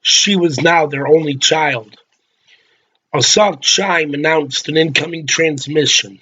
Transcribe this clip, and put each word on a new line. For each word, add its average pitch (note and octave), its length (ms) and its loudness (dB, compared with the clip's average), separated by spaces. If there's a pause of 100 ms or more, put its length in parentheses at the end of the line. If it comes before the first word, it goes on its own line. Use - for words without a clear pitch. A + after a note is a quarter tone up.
she - 340 0
was E3+ 240 0
now E3 260 4
their C#3 200 -4
only D3+ 300 2
child. D3 600 -2 (1160)
A D3 100 0
soft F#3+ 400 2
chime E3+ 520 0
announced D3 540 -2
an D3+ 80 -4
incoming D#3+ 500 -2
transmission. C#3+ 960 0